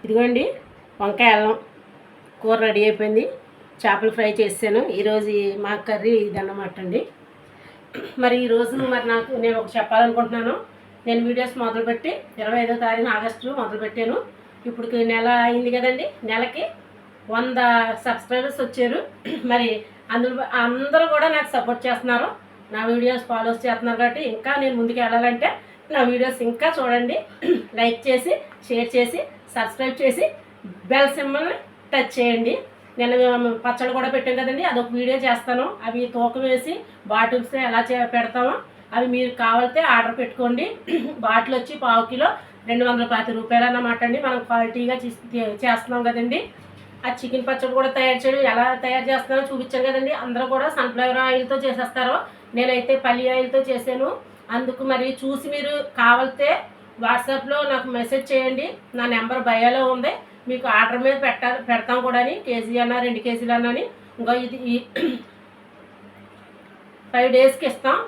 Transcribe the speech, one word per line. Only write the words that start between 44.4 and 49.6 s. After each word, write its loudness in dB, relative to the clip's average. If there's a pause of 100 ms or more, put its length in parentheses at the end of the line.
క్వాలిటీగా 0
చేస్-, -12 (360)
చేస్తున్నాం 0
కదండి. 0 (640)
ఆ -2 (100)
చికెన్ -4
పచ్చడి -2
కూడా 4
తయారు 2
చేయడం 4 (120)
ఎలా 4 (180)
తయారు 0
చేస్తున్నారో 0
చూపించాను -2